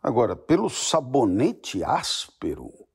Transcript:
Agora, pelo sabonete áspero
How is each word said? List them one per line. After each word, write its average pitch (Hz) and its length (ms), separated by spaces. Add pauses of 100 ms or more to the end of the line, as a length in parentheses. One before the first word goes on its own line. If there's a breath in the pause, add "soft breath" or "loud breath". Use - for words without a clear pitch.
Agora, 113 340
pelo 185 340
sabonete 127 1120
áspero - 840 (260)